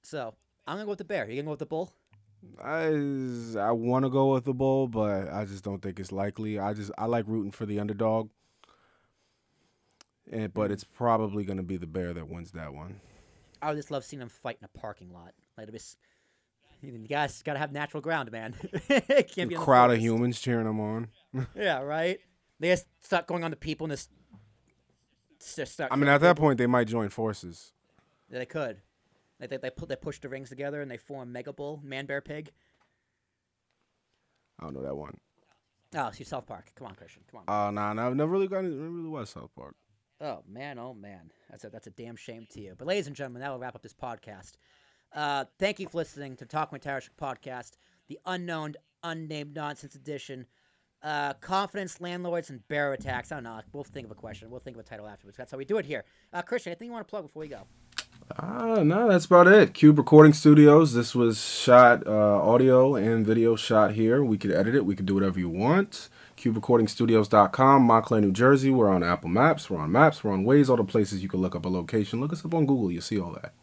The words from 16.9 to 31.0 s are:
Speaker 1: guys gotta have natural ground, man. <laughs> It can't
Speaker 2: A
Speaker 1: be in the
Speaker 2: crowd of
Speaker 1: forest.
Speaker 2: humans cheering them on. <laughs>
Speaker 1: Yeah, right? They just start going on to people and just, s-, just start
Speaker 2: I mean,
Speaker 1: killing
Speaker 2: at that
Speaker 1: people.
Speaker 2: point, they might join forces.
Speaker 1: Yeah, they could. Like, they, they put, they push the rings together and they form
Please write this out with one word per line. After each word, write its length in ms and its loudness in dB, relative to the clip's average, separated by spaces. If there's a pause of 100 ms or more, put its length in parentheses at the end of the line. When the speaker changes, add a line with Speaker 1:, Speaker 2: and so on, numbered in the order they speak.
Speaker 1:
guys 340 -8
gotta 160 -8
have 140 -8
natural 300 -10
ground, 300 -6
man. 280 -14
<laughs> 300 -12
It 440 0
can't 120 -6
Speaker 2:
A 20 -6
Speaker 1:
be 80 -8
in 40 -10
the 60 -6
Speaker 2:
crowd 200 6
of 100 2
Speaker 1:
forest. 80 -2
Speaker 2:
humans 360 -2
cheering 280 -4
them 120 -6
on. 280 -8 (260)
<laughs> 220 -8
Speaker 1:
Yeah, 260 -4
right? 380 -6 (400)
They 100 -4
just 160 0 (160)
start 240 -4
going 180 -6
on 60 -6
to 80 -10
people 280 -10
and 80 -8
just, 160 -14 (1300)
s-, 160 -16
just 160 -12
start 180 -8
Speaker 2:
I 40 -4
mean, 80 0
Speaker 1:
killing 120 2
Speaker 2:
at 60 2
that 140 4
Speaker 1:
people. 120 -2
Speaker 2:
point, 100 2
they 100 0
might 200 0
join 220 -6
forces. 640 -10 (580)
Speaker 1:
Yeah, 80 -14
they 60 -12
could. 360 -12 (580)
Like, 100 -18
they, 80 -12
they 120 -12
put, 200 -16
they 80 -8
push 220 -14
the 100 -16
rings 200 -14
together 320 -10
and 80 -12
they 80 -16
form 360 -18